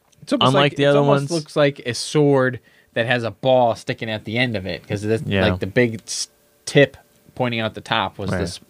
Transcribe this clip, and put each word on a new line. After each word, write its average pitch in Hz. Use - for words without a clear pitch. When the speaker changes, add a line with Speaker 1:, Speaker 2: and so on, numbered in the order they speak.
Speaker 1:
It's -
almost 226
Speaker 2:
Unlike 139
Speaker 1:
like, -
Speaker 2:
the 139
Speaker 1:
it 139
Speaker 2:
other 143
Speaker 1:
almost 143
Speaker 2:
ones. 143
Speaker 1:
looks 160
like 143
a 120
sword 135
that 117
has 123
a 113
ball 127
sticking -
at 107
the 110
end 123
of 92
it, 87
'cause 104
it's 110
Speaker 2:
Yeah. 98
Speaker 1:
like, 92
the 107
big 113
s-, -
tip -
pointing 120
out 110
the 104
top 101
was 101
Speaker 2:
Right. 95
Speaker 1:
this, 87